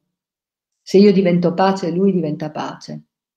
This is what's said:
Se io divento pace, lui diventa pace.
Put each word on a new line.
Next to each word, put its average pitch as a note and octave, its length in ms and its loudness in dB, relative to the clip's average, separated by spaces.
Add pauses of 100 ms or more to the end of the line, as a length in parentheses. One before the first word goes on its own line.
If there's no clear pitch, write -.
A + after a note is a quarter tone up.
(840)
Se - 160 2
io G3+ 140 6
divento F3 420 0
pace, F#3+ 360 -2
lui F#3+ 220 0
diventa D#3 380 -6
pace. - 540 -14 (320)